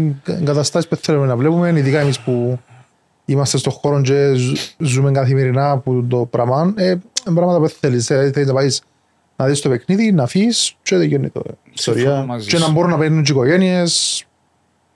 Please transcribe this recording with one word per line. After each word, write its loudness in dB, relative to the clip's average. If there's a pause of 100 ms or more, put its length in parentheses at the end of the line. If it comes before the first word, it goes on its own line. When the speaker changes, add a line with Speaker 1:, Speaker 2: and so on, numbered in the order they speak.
(220)
Speaker 1:
κα-, -8
εγκαταστάσεις -2
που -4
θέλουμε 0
να 0
βλέπουμε, 0
ειδικά 2
εμείς 0
που -2 (640)
είμαστε 0
στον -2
χώρο 0
και 2
ζ-, -4
ζούμε 0
καθημερινά 2
που -2
το 0
πράγμα, 0
ε, 0 (300)
πράγματα 2
που 2
θέλεις, -2
ε, 2
θέλεις 0
να 0
πάεις 0 (540)
να -2
δεις 0
το -2
παιχνίδι, 0
να 2
φύγεις 0
και 0
δεν 2
γίνει -2
το -10 (300)
ιστορία. -2
Speaker 2:
Συμφωνώ 0
μαζί -8
Speaker 1:
Και 0
να 2
Speaker 2:
σου. 0
Speaker 1:
μπορούν 2
να 0
παίρνουν 2
και 0
οι 2
οικογένειες, 0 (720)